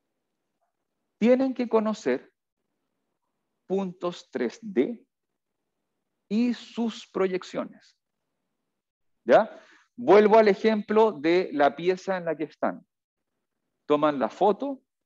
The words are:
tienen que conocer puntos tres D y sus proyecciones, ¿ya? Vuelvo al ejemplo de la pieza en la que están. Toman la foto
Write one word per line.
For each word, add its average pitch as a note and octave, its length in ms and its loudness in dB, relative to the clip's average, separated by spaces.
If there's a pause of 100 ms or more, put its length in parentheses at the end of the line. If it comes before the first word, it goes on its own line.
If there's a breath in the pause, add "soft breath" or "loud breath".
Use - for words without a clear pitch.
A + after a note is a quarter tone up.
(1200)
tienen B3+ 320 2
que B3 160 -6
conocer G#3+ 640 -4 (1300)
puntos F3+ 640 -8
tres - 320 -6
D A#2 420 -4 (1300)
y A#3 240 0
sus - 520 -8
proyecciones, - 920 -8 (1300)
¿ya? F3 380 2 (320 loud breath)
Vuelvo G3+ 440 6
al A3 100 6
ejemplo G#3+ 640 0
de E3 400 0
la C#3+ 240 0
pieza F#3 400 -4
en F3 80 -10
la E3 100 -4
que D3+ 100 -8
están. - 420 -8 (1000)
Toman D3 320 0
la A2 120 -2
foto C4 520 -2 (240)